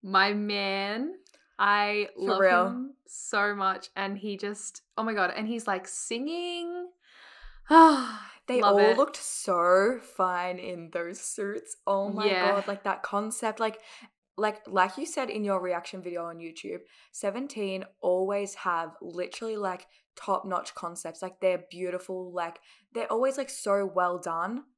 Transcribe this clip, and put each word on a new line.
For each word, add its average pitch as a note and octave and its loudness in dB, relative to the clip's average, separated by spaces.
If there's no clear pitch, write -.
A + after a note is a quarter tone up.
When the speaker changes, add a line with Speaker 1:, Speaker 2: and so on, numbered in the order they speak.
Speaker 1:
My G3 4
man. G#3 -2
I G#3 2
Speaker 2:
For F3+ -6
Speaker 1:
love G3 2
Speaker 2:
real. F3+ 8
Speaker 1:
him B3+ -6
so G#3 -2
much. F#3+ -2
And G3 -4
he G3+ -6
just, - -10
oh A3 -2
my A3 -2
God. F#3 2
And A3 -4
he's, A3+ -4
like, F#3+ -2
singing. F4 -6
<sighs> - -20
Ah, D4+ 8
Speaker 2:
They B3 2
Speaker 1:
love G3+ 6
Speaker 2:
all G3+ 8
Speaker 1:
it. A3 8
Speaker 2:
looked D4 2
so F#3 4
fine F3+ -2
in E3+ -10
those F3 -6
suits. - -6
Oh G3 0
my G#3 -2
Speaker 1:
Yeah. F#3 4
Speaker 2:
God. G3+ 0
Like, G3 -6
that G3 -2
concept, A3 -4
like, A3 -2
like, G#3+ -2
like F#3+ 2
you C#4+ -6
said C4 -4
in G#3+ -4
your G3 0
reaction F3+ -6
video E3+ -6
on E3+ -10
YouTube, E3+ -10
Seventeen G3+ -4
always F#3+ 0
have E3 -4
literally, G#3+ -8
like, F#3+ -6
top-notch - -4
concepts. E3+ -10
Like, F#3 -10
they're F3+ 2
beautiful. F3+ -8
Like, F3 -6
they're A#3 -6
always, C4 2
like, C4+ -4
so G3+ 0
well F3+ 0
done. F3+ -4